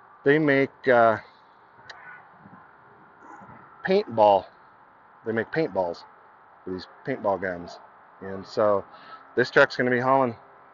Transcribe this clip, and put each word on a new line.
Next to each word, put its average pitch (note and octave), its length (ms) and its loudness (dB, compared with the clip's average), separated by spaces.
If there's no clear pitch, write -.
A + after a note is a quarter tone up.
They C#3+ 140 4
make, C3+ 500 0
uh, A2+ 300 6
paintball. A2 600 2
They A2 80 -6
make A2 180 -4
paintballs F#2+ 540 -4
for F#2 80 -14
these F#2 160 -10
paintball G#2 360 -4
guns, F2+ 400 -10
and F#2+ 260 -14
so G#2 380 0
this A#2+ 160 0
truck's - 260 4
gonna B2 140 -2
be B2 100 0
hauling C3 360 0